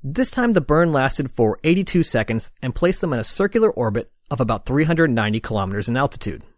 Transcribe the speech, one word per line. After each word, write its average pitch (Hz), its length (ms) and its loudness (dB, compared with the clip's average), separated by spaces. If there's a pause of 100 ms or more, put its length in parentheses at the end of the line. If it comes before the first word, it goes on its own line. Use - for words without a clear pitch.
This 165 300 -2
time 240 220 0
the 175 80 4
burn 160 300 2
lasted 135 400 0
for 110 320 0
eighty-two 180 400 2
seconds 113 480 -2 (100)
and 127 140 -6
placed 180 260 0
them 160 120 -2
in 120 60 -2
a 110 40 -4
circular 202 480 2
orbit 113 400 -2 (180)
of 131 100 -4
about 113 260 0
three 143 200 2
hundred 165 260 2
ninety 110 280 0
kilometers 101 500 -4
in 120 80 0
altitude. 120 460 -4 (140)